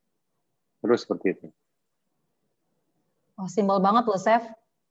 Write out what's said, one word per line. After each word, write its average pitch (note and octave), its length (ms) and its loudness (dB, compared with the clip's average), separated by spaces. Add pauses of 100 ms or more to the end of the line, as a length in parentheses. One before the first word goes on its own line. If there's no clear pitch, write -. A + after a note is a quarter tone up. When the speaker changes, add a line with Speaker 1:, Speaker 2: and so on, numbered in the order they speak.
(760)
Speaker 1:
Terus A2+ 240 2
seperti - 320 -6
itu. - 140 -12 (1900)
Speaker 2:
Oh, F#3+ 100 -10
simpel G3 320 0
banget G#3 260 2
loh, G3 140 -2
Chef. A3+ 240 2 (480)